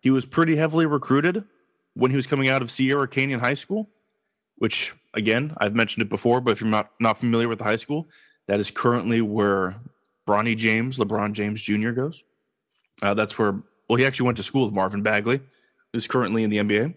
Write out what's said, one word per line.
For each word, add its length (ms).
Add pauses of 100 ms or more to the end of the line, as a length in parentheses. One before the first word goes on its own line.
He 80
was 160
pretty 300
heavily 280
recruited 580 (520)
when 160
he 80
was 80
coming 240
out 100
of 100
Sierra 380
Canyon 320
High 140
School, 340 (680)
which, 380 (200)
again, 420
I've 180
mentioned 280
it 80
before, 320
but 80
if 100
you're 80
not, 220 (100)
not 160
familiar 320
with 120
the 40
high 120
school, 340 (360)
that 140
is 100
currently 520
where 540 (520)
Bronny 260
James, 440
LeBron 340
James 300
Junior 300
goes. 300 (800)
Uh, 140
that's 240
where, 240 (260)
well, 80
he 80
actually 220
went 100
to 60
school 240
with 80
Marvin 280
Bagley, 380 (540)
who's 120
currently 360
in 80
the 80
N 100
B 80
A. 200